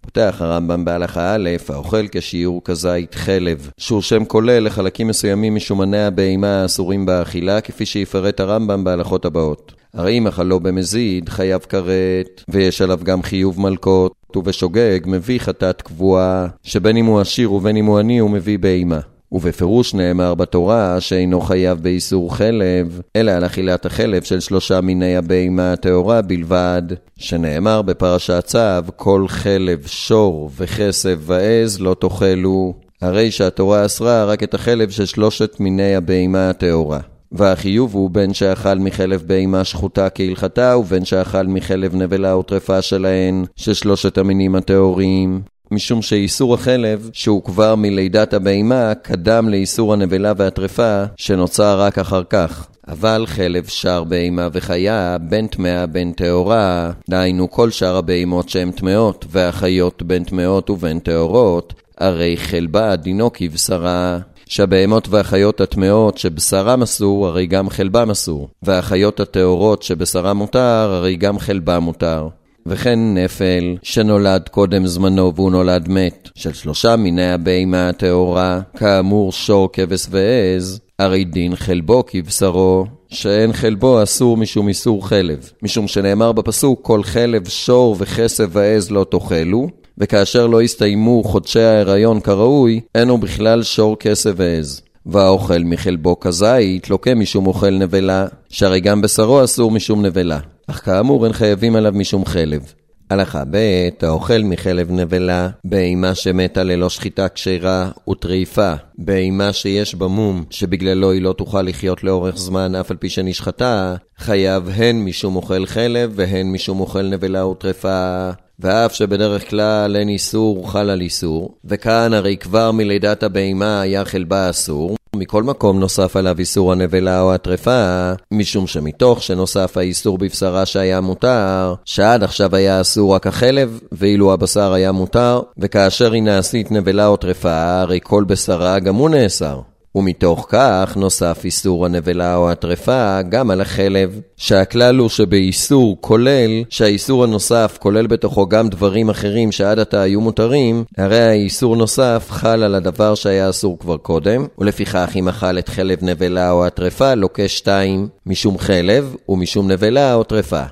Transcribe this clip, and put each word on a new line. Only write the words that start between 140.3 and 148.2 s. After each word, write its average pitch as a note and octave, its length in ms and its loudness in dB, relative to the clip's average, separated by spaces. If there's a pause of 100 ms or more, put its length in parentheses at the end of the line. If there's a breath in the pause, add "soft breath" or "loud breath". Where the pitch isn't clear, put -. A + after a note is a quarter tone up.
כך G#2 480 2
נוסף F#2 480 0
איסור F2+ 400 -2
הנבלה F2 500 -2
או F2 140 2
הטרפה F#2+ 720 0
גם G#2 300 0
על F#2 100 0
החלב, G2 580 0 (180)
שהכלל A#2+ 600 4
הוא A#2+ 120 4
שבאיסור G2+ 920 2
כולל, A#2+ 500 2 (180)
שהאיסור A2+ 540 2
הנוסף A2 580 2
כולל A2 260 2
בתוכו G#2 400 0